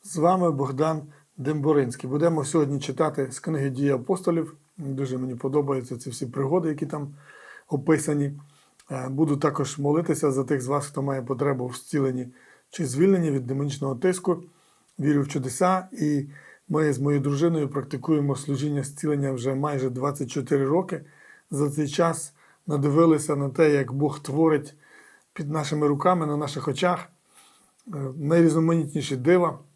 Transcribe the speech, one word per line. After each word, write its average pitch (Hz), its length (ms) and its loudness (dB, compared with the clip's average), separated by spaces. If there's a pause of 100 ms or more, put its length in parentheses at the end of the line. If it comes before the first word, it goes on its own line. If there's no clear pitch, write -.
З - 140 -10
вами 175 340 4
Богдан 143 520 -2 (340)
Дембуринський. 139 760 0
Будемо 156 340 2
сьогодні 143 360 0
читати 143 500 -2
з - 100 -12
книги 139 300 -2
«Дії 143 200 0
апостолів». 160 640 -2 (200)
Дуже 135 420 -4
мені 127 160 -4
подобаються 135 640 -2
ці 131 120 -10
всі 123 160 -8
пригоди, 143 420 0
які 151 180 -4
там 143 280 -8 (540)
описані. 147 720 0 (500)
Е, 131 180 -8
буду 143 280 2
також 143 420 -2
молитися 147 520 2
за 135 140 0
тих 131 180 0
з 120 40 -6
вас, 143 200 -2
хто - 160 -6
має 135 200 -2
потребу 127 440 -2
в 123 100 -8
зціленні 131 520 -2 (420)
чи 165 160 -4
звільненні 165 440 4
від 135 160 -2
демонічного 139 480 -4
тиску. 180 480 0 (560)
Вірю 143 240 2
в 143 60 -2
чудеса, 180 640 0
і 147 340 -2 (420)
ми 151 240 2
з 123 60 -2
моєю 143 240 0
дружиною 147 460 0
практикуємо 139 680 0
служіння 143 460 -2
зцілення 143 500 -2
вже 127 220 -2
майже 135 360 -2
двадцять 135 400 -4
чотири 139 360 0
роки. 175 380 0 (460)
За 147 200 0
цей 147 180 -2
час 165 460 -2 (320)
надивилися 151 680 4
на 139 120 -2
те, 151 260 4
як 135 180 0
Бог 143 280 0
творить 151 540 2 (640)
під 147 140 -6
нашими 151 380 0
руками, 160 380 2
на 147 100 -2
наших 147 320 -4
очах, 175 300 0
е, - 1000 -18 (200)
найрізноманітніші 160 1000 2
дива. 165 420 4 (180)